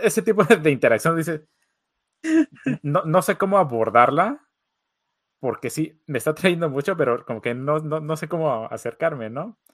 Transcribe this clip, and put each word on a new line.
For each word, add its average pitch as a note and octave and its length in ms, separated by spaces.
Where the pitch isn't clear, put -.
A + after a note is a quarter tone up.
ese G3+ 160
tipo G3+ 200
de D#3+ 280
interacción, B2+ 440
dice, D#3+ 300
no, D3+ 240
no E3 160
sé G3 160
cómo G3 220
abordarla, B2+ 880
porque A#2+ 300
sí, - 360
me D3 140
está D#3 160
trayendo E3+ 340
mucho, C#3 280
pero B2 280
como A2 160
que A#2+ 140
no, C#3+ 240
no, D#3 200
no D#3 180
sé D#3+ 100
cómo D3+ 380
acercarme, A#2+ 640
¿no? E3 280